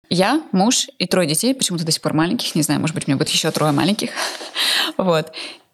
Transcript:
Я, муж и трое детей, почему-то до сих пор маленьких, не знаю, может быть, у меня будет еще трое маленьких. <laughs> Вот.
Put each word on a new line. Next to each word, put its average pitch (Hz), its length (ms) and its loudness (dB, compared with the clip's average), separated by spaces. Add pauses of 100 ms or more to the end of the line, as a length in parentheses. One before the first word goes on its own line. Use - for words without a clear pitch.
Я, 208 340 2 (100)
муж 196 340 4 (120)
и 185 80 -2
трое 180 220 2
детей, 226 260 2
почему-то 175 300 -2
до 160 80 0
сих - 80 -2
пор - 140 -2
маленьких, - 400 0
не 160 80 2
знаю, 143 180 0
может 160 140 -2
быть, - 120 -6
у - 40 0
меня 135 80 2
будет 151 120 0
еще - 200 0
трое 151 220 0
маленьких. 160 420 0
<laughs> - 840 -4
Вот. 165 360 0 (420)